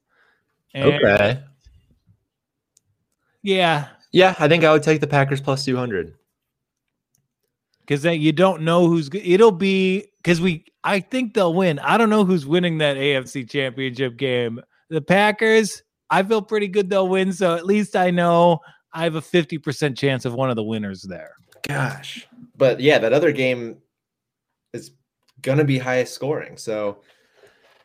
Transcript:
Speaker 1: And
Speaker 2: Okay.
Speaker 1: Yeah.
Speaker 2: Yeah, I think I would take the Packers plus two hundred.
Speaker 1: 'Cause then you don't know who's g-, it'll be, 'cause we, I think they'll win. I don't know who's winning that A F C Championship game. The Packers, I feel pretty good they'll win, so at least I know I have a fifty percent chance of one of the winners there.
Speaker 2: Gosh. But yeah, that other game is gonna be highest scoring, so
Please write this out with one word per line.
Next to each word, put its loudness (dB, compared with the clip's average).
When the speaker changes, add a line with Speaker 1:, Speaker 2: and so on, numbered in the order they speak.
Speaker 1:
And 2
Speaker 2:
Okay. 2
Speaker 1:
Yeah. 0
Speaker 2:
Yeah, 6
I 2
think 4
I 6
would 4
take 2
the -4
Packers 0
plus -4
two -2
hundred. -6
Speaker 1:
'Cause -2
then 0
you 2
don't 2
know 2
who's 0
g-, -2
it'll 8
be, 0
'cause 0
we, -2
I -2
think -6
they'll 2
win. 0
I 0
don't 2
know 4
who's 0
winning 0
that 0
A 0
F -6
C -10
Championship -6
game. -4
The -4
Packers, 0
I 2
feel -2
pretty -4
good -2
they'll 0
win, 0
so 0
at -6
least 0
I 2
know 4
I -6
have -2
a -6
fifty -2
percent -4
chance -2
of -4
one -2
of -2
the -4
winners -8
there. -16
Speaker 2:
Gosh. -6
But 2
yeah, 4
that 0
other 2
game -4
is -14
gonna 0
be 0
highest -4
scoring, -8
so -8